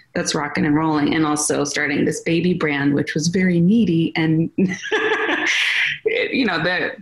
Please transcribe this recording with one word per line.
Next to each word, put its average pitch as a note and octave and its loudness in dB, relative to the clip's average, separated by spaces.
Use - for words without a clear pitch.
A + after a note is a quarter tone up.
that's F3 -2
rocking D#3 -2
and D3 4
rolling, D3+ 2
and D#3+ 2
also D3 0
starting C#3+ -2
this D#3 -2
baby F3 0
brand, C#3+ 0
which C#3+ -2
was D#3 0
very F3+ 2
needy. F3+ 4
And, D#3+ 2
<laughs> - -10
you - -2
know, E3+ -2
the, F3 -2